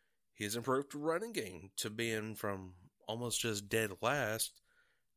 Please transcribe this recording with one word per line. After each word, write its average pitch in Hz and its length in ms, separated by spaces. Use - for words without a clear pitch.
he 104 100
has 104 120
improved 131 360
the 147 60
running 165 340
game 95 460
to 110 120
being 110 440
from 95 400
almost 117 340
just 104 280
dead 110 240
last 117 580